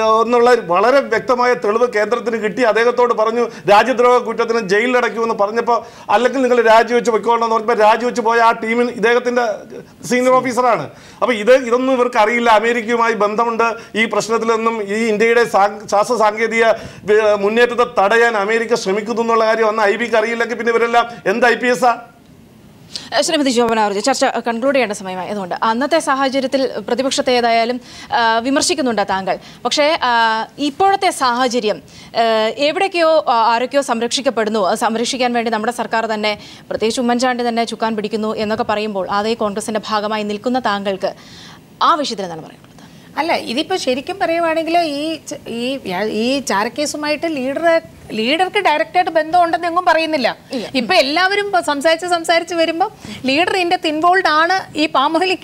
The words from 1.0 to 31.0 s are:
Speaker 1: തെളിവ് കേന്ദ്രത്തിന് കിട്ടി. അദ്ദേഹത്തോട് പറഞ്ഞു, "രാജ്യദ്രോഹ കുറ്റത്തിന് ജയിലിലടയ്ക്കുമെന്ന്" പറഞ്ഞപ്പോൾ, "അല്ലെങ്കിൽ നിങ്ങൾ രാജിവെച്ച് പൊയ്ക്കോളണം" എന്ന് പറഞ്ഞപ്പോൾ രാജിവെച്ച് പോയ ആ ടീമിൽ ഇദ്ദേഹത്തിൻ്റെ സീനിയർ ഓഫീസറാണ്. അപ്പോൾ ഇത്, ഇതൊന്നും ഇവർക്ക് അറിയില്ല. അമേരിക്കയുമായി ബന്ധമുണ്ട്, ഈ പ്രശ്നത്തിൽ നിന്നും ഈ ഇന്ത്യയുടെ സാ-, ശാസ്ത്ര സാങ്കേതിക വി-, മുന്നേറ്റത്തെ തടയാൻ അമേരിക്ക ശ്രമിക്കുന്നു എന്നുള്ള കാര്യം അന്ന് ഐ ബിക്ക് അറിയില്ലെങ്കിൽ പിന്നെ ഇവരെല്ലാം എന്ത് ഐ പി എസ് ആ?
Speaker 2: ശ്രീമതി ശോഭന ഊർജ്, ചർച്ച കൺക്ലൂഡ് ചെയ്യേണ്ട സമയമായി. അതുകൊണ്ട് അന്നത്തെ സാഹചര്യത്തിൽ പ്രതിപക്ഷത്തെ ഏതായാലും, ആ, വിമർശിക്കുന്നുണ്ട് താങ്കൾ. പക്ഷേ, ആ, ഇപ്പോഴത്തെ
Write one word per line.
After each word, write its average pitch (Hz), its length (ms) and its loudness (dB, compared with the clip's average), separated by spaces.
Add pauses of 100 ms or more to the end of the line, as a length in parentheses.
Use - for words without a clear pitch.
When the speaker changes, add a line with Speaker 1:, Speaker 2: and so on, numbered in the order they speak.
Speaker 1:
തെളിവ് 233 400 0
കേന്ദ്രത്തിന് 208 440 -2
കിട്ടി. 208 240 -4
അദ്ദേഹത്തോട് 240 520 2
പറഞ്ഞു, 220 360 0 (200)
"രാജ്യദ്രോഹ 240 480 4
കുറ്റത്തിന് 226 420 -2
ജയിലിലടയ്ക്കുമെന്ന്" 226 760 0
പറഞ്ഞപ്പോൾ, 220 500 0 (240)
"അല്ലെങ്കിൽ 233 320 2
നിങ്ങൾ 240 200 2
രാജിവെച്ച് 226 500 4
പൊയ്ക്കോളണം" 226 320 0
എന്ന് 226 120 0
പറഞ്ഞപ്പോൾ 220 280 0
രാജിവെച്ച് 226 380 2
പോയ 226 180 2
ആ 226 120 6
ടീമിൽ 233 360 0
ഇദ്ദേഹത്തിൻ്റെ 240 580 0 (640)
സീനിയർ 247 260 2
ഓഫീസറാണ്. 247 560 0 (320)
അപ്പോൾ 247 120 0
ഇത്, 214 220 4
ഇതൊന്നും 254 380 2
ഇവർക്ക് 247 240 0
അറിയില്ല. 233 320 2
അമേരിക്കയുമായി 226 640 2
ബന്ധമുണ്ട്, 226 640 0 (200)
ഈ 220 100 2
പ്രശ്നത്തിൽ 220 500 0
നിന്നും 226 280 -2
ഈ 208 280 -2
ഇന്ത്യയുടെ 226 320 4
സാ-, 208 480 0
ശാസ്ത്ര 208 240 2
സാങ്കേതിക 226 500 2 (400)
വി-, 208 340 4
മുന്നേറ്റത്തെ 226 460 2 (140)
തടയാൻ 226 380 4
അമേരിക്ക 220 360 0
ശ്രമിക്കുന്നു 214 480 -2
എന്നുള്ള 226 240 2
കാര്യം 220 220 2
അന്ന് 220 160 0
ഐ 202 120 2
ബിക്ക് 233 200 -2
അറിയില്ലെങ്കിൽ 233 400 -2
പിന്നെ 220 180 -2
ഇവരെല്ലാം 233 340 2 (180)
എന്ത് 226 200 0
ഐ 240 100 4
പി 233 120 -2
എസ് 247 180 0
ആ? 240 200 0 (1160)
Speaker 2:
ശ്രീമതി 294 300 0
ശോഭന 226 340 2
ഊർജ്, 202 180 -2
ചർച്ച 269 220 0
കൺക്ലൂഡ് 233 500 -2
ചെയ്യേണ്ട 226 180 0
സമയമായി. 185 360 -10
അതുകൊണ്ട് 202 340 -6
അന്നത്തെ 262 360 0
സാഹചര്യത്തിൽ 269 720 0 (180)
പ്രതിപക്ഷത്തെ 254 440 -2
ഏതായാലും, 240 500 0 (340)
ആ, 226 240 2
വിമർശിക്കുന്നുണ്ട് 269 680 0
താങ്കൾ. 190 280 -2 (280)
പക്ഷേ, 214 380 0
ആ, 226 420 2 (120)
ഇപ്പോഴത്തെ 381 520 0